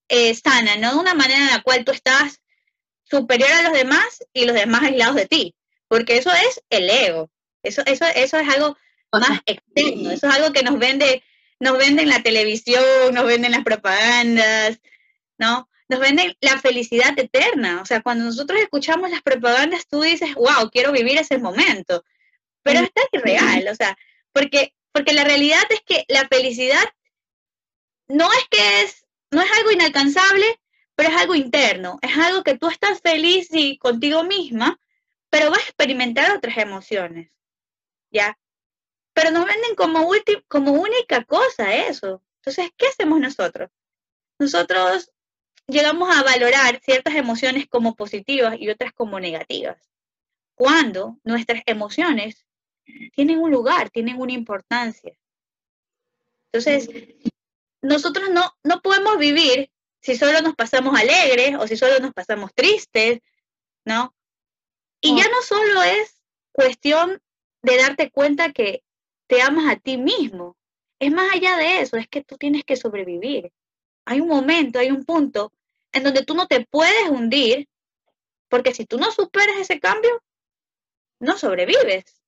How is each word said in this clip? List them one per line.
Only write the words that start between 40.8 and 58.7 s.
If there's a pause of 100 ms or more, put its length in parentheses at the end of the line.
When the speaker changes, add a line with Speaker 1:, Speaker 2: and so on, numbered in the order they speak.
Speaker 1:
cosa
eso. (140)
Entonces,
¿qué
hacemos
nosotros? (680)
Nosotros (560)
llegamos
a
valorar
ciertas
emociones
como
positivas
y
otras
como
negativas, (640)
cuando
nuestras
emociones (680)
tienen
un
lugar,
tienen
una
importancia. (1400)
Entonces, (880)
nosotros
no, (120)
no